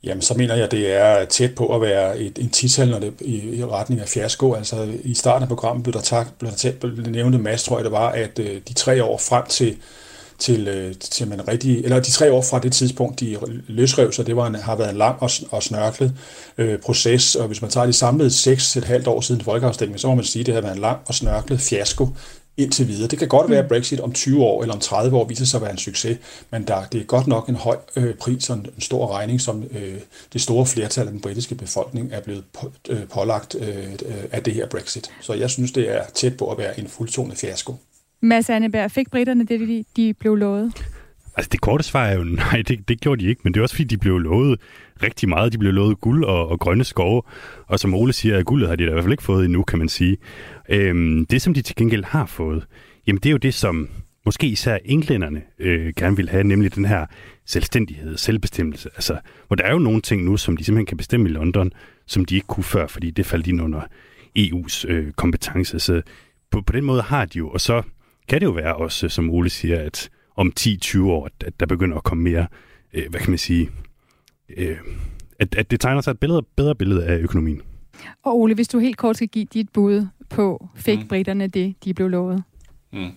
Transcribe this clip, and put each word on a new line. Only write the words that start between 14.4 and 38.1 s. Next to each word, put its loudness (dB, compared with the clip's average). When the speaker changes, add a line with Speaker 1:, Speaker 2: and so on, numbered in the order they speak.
Speaker 1:
en, -2
har -4
været 0
en -4
lang 2
og 0
s-, -4
og -2
snørklet, 0
øh, 0
proces. 2
Og 0
hvis -6
man -6
tager 2
de 4
samlede 4
seks 2
et -2
halvt 2
år 2
siden 0
folkeafstemningen, 0
så -2
må 4
man 2
sige, -2
at -2
det 2
har 0
været -4
en -6
lang 0
og -8
snørklet 0
fiasko 0
indtil 2
videre. -2
Det -4
kan 0
godt 6
være, 6
at 4
Speaker 2:
Mm. -6
Speaker 1:
Brexit 0
om -6
tyve 2
år 2
eller -2
om -6
tredive 2
år 4
viser -4
sig 2
at -2
være -6
en -8
succes, -4
men -6
der, -2
det -2
er -8
godt 2
nok 0
en 0
høj, 0
øh, 0
pris -4
og -2
en, -8
en -12
stor -2
regning, 0
som, -4
øh, -10
det -4
store 2
flertal -2
af -8
den -8
britiske -8
befolkning -6
er -8
blevet -10
på-, -12
øh, -4
pålagt, -2
øh, -6
øh, -10
af -6
det -2
her -4
Brexit. -10
Så -8
jeg -2
synes, -2
det 0
er -2
tæt 0
på -4
at -6
være -6
en -10
fuldtonet -6
fiasko. -8